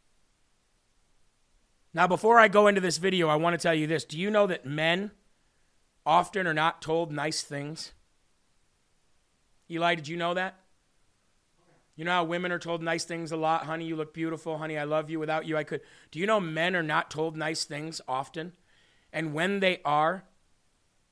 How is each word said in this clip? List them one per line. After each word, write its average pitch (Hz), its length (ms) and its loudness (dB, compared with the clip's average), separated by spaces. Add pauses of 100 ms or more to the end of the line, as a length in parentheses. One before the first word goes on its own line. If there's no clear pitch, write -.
(2000)
Now, 170 120 4
before 214 320 6
I 220 80 10
go 208 180 8
into 202 160 6
this 170 160 0
video, 180 300 2
I 151 80 4
wanna 165 240 2
tell 165 160 2
you 156 100 0
this. 156 180 0
Do 151 140 -12
you 196 140 -2
know 208 160 4
that 175 180 -4
men 165 460 -2 (960)
often 175 400 2
are 160 60 -2
not 156 280 0
told 160 300 -2
nice 151 320 -4
things? 147 500 -12 (1800)
Eli, 170 240 0
did 156 140 -8
you 165 100 -8
know 170 160 -2
that? 185 260 -6 (1400)
You 156 80 -12
know 170 80 -2
how 180 120 2
women 175 280 -2
are 175 60 -2
told 165 240 -6
nice 165 240 -2
things 165 260 -8
a 160 60 -4
lot? 156 300 0
"Honey, 160 180 -6
you 165 100 -6
look 156 160 -6
beautiful. 160 460 -6
Honey, 156 180 -6
I 147 100 -4
love 151 260 -2
you. 160 80 -4
Without 156 260 -2
you, 156 100 -4
I 151 80 -2
could." 147 180 -8 (280)
Do - 80 -14
you 175 80 -4
know 214 140 2
men 170 360 -2
are 175 60 0
not 156 300 -2
told 156 260 -4
nice 160 260 -4
things 156 440 -10
often? 139 460 -6 (580)
And 156 240 -6
when 185 240 0
they 185 260 2
are, 156 400 0 (880)